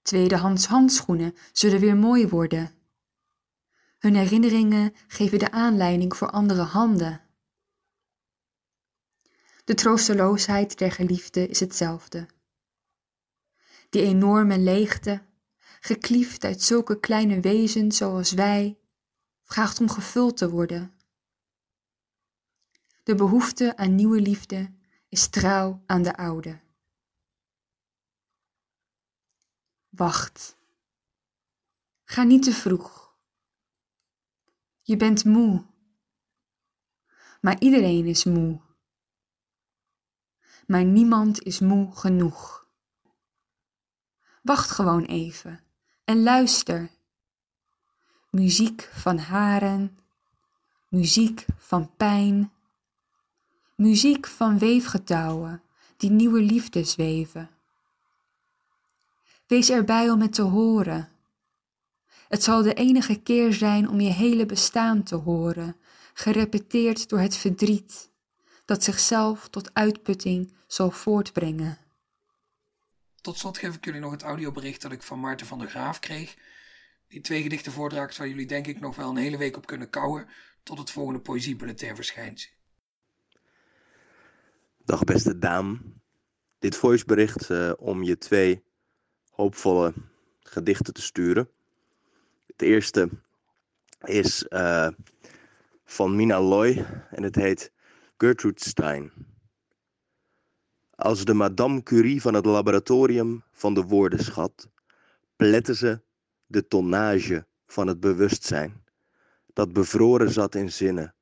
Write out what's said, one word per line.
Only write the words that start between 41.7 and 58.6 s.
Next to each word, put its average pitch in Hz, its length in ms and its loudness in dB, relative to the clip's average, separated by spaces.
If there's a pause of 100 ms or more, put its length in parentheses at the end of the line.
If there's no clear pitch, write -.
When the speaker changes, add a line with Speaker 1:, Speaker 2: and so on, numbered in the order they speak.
Speaker 1:
genoeg. - 720 -2 (1700)
Wacht 277 280 0
gewoon 170 360 0
even. 165 600 -10 (400)
En 226 160 4
luister. 226 640 2 (1400)
Muziek 190 640 0
van 180 260 -2
haren, 196 800 -2 (920)
muziek 220 580 0 (120)
van - 400 -4
pijn, 202 540 2 (1200)
muziek 226 520 4
van 214 320 0
weefgetouwen 170 1000 -2 (360)
die 202 120 -2
nieuwe 226 320 4
liefdes 208 540 0
weven. 160 540 -6 (2000)